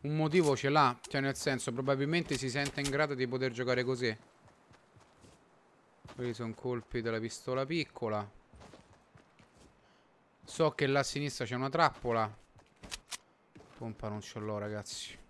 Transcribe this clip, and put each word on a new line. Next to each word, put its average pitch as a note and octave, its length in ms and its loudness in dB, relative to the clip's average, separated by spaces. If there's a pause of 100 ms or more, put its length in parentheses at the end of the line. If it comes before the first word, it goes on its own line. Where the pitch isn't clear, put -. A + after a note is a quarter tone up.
un D3 140 -2
motivo D#3 400 6
ce C#3 140 2
l'ha. C#3+ 260 6 (100)
Cioè, C#3 140 -2
nel C#3 160 0
senso, C3 360 0
probabilmente C#3 640 0
si C3 100 -2
sente C#3+ 320 -2
in C#3 80 -2
grado C#3+ 260 2
di B2+ 120 0
poter B2+ 260 0
giocare B2 320 0
così. A#2+ 320 0 (2000)
Quelli B2 180 -4
sono A2+ 220 -6
colpi B2 480 -4
della A2+ 180 0
pistola B2+ 460 -2
piccola. A#2 600 -2 (2250)
So D#3 260 2
che D3 160 0
là C#3 140 4
a - 20 0
sinistra C#3+ 420 -4
c'è A2+ 100 -4
una C3 140 -2
trappola. A#2 680 2 (1400)
Pompa A2 320 -8
non G#2 140 -6
ce - 160 -10
l'ho, G#2+ 200 -4
ragazzi. G#2 600 -8 (120)